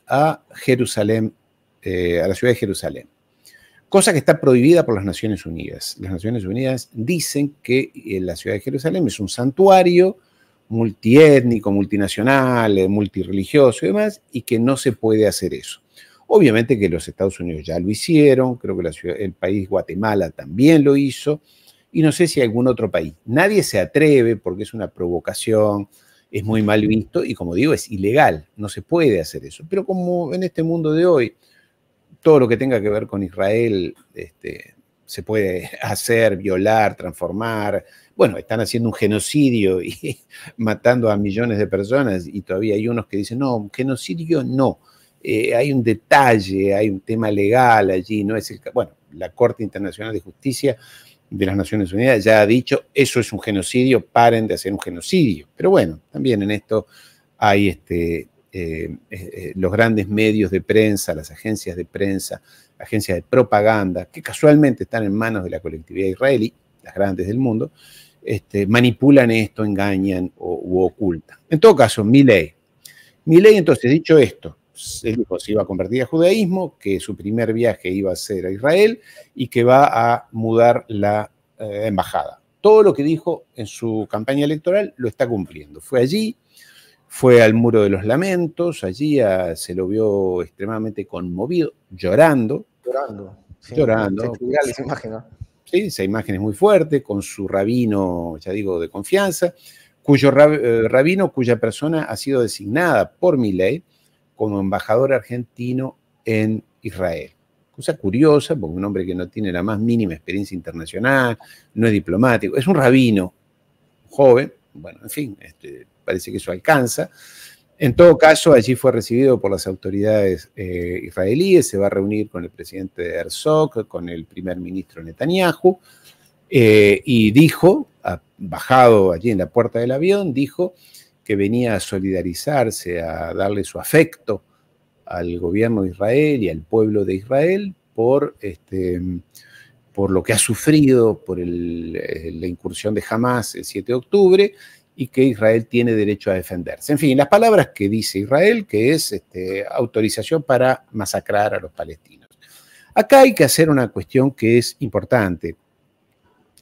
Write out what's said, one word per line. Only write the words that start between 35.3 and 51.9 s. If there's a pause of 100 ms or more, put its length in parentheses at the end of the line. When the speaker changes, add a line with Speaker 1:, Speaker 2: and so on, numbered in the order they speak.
Speaker 1:
<laughs>
hacer,
violar,
transformar. (320)
Bueno,
están
haciendo
un
genocidio
y (200)
<laughs>
matando
a
millones
de
personas,
y
todavía
hay
unos
que
dicen,
"No,
un
genocidio
no. (420)
Eh,
hay
un
detalle,
hay
un
tema
legal
allí,
no
es
el
ca-".
Bueno, (200)
la
Corte
Internacional
de
Justicia (540)
de
las
Naciones